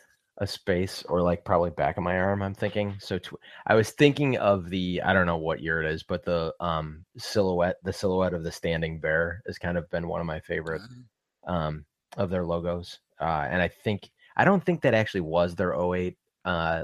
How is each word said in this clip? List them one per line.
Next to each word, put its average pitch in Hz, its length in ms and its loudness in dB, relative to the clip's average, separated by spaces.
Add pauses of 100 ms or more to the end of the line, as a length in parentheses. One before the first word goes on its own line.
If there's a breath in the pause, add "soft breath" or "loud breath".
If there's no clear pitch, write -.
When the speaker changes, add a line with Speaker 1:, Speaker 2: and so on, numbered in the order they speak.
(380 loud breath)
Speaker 1:
a 101 100 -2
space, - 560 -2
or, 87 180 0
like, 87 220 2
probably 87 260 2
back 73 260 0
of 101 60 -4
my 90 160 0
arm, 98 240 0
I'm 98 120 -4
thinking. 101 440 -4
So 98 200 -6
tw-, - 200 -10 (300 loud breath)
I 107 80 6
was 110 140 4
thinking 139 480 4
of 98 300 2
the, 90 340 -2
I 92 100 4
don't 95 140 6
know 85 100 2
what 80 260 -2
year 82 180 -2
it 78 120 0
is, 82 100 -6
but 90 220 -4
the, 82 340 0
um, 80 460 -4 (120)
silhouette, 92 680 2
the 92 80 -4
silhouette 92 420 0
of 85 80 -4
the 82 80 -4
standing 82 480 -4
bear 82 480 0
has 92 120 -8
kind 87 200 -2
of 80 120 -6
been 85 180 -4
one 85 120 -4
of 85 60 -4
my 78 140 -6
favorite, 80 420 -6 (640)
Speaker 2:
Mm. - 60 -8
Speaker 1:
um, 78 320 -2 (320)
of 95 140 -2
their 90 140 -2
logos. 85 540 -4 (220)
Uh, 78 280 0
and 90 140 2
I 87 60 2
think, - 420 -4 (260 soft breath)
I - 80 4
don't 190 200 4
think 170 180 0
that 135 100 4
actually 110 280 2
was 87 340 2
their 90 180 0
oh 90 220 0
eight, 90 240 -2 (260)
uh, 82 400 0